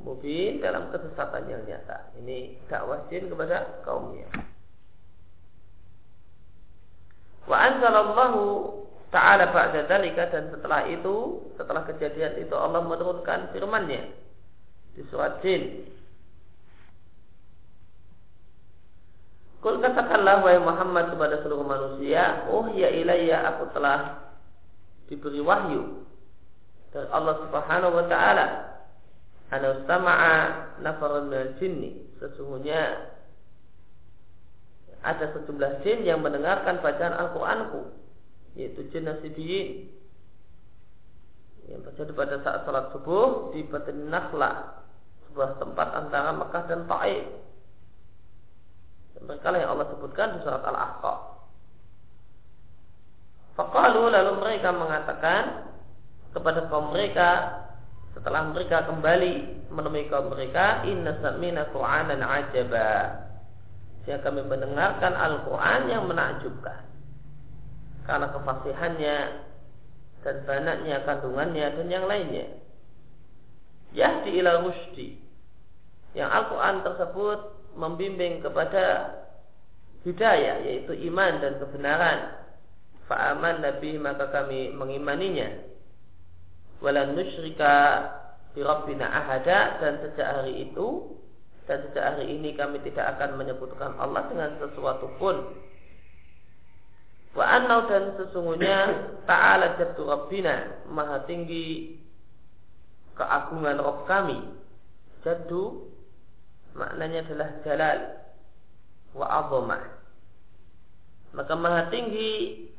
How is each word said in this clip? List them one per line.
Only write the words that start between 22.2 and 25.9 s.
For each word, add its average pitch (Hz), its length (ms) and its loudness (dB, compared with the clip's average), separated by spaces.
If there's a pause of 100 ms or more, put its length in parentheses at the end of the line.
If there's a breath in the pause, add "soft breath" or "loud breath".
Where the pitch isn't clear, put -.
"Uhiya 208 380 4 (100)
ilayya," 165 480 4
aku 165 240 -2
telah 143 560 2 (800)
diberi 143 320 -6
wahyu 156 640 2 (880)